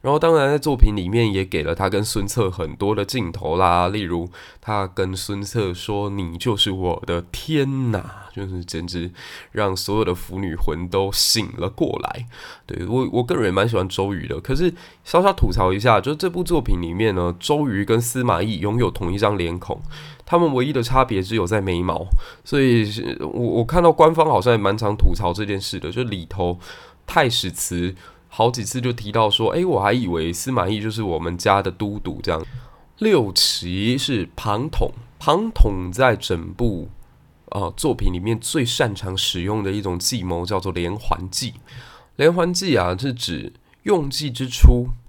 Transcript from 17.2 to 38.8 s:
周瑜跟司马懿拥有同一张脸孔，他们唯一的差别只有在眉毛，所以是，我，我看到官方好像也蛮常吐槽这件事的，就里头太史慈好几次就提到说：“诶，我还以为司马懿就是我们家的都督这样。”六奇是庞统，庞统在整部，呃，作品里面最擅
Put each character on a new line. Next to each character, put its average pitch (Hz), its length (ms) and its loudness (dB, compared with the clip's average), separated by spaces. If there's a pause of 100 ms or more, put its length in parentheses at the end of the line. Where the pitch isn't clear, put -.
周 147 280 0
瑜 101 160 0
跟 113 160 4
司 120 220 -2
马 101 180 2
懿 101 180 -2
拥 104 200 -2
有 113 100 4
同 87 240 -4
一 101 60 -2
张 104 180 2
脸 87 220 -2
孔， - 240 -8 (420)
他 175 140 2
们 165 160 4
唯 127 100 2
一 147 80 -2
的 139 80 0
差 127 240 2
别 107 160 0
只 95 140 -4
有 104 100 2
在 101 160 0
眉 90 220 0
毛， 87 240 -2 (380)
所 143 160 0
以 120 240 6
是， 104 360 -6
我， - 80 -6
我 120 360 0
看 170 180 2
到 170 80 10
官 160 240 6
方 165 120 6
好 123 140 4
像 120 120 4
也 113 40 6
蛮 101 220 2
常 107 180 0
吐 - 160 6
槽 90 200 0
这 101 120 -4
件 101 160 -4
事 95 200 -8
的， 78 100 -8
就 120 140 -4
里 101 200 -6
头 90 320 -4 (480)
太 151 240 2
史 98 220 -2
慈 87 420 -4 (360)
好 113 200 2
几 123 140 -2
次 127 180 -6
就 123 120 -2
提 107 180 -8
到 110 180 2
说 110 280 2
：“诶， 175 80 0
我 151 160 2
还 101 120 4
以 120 140 2
为 82 260 0
司 127 200 -6
马 95 160 2
懿 104 120 0
就 107 120 -4
是 110 100 -4
我 87 160 -2
们 85 180 -4
家 98 240 4
的 95 120 -4
都 104 260 -4
督 85 240 -8
这 - 80 -4
样。” 80 140 -2 (540)
六 156 340 4
奇 95 640 0
是 120 380 -2
庞 101 320 -2
统， - 240 0 (260)
庞 196 320 2
统 95 400 4
在 120 240 4
整 87 380 -4
部， 95 380 -4 (560)
呃， 98 280 -4
作 143 200 0
品 95 180 2
里 90 80 -4
面 110 180 0
最 120 280 -2
擅 117 280 0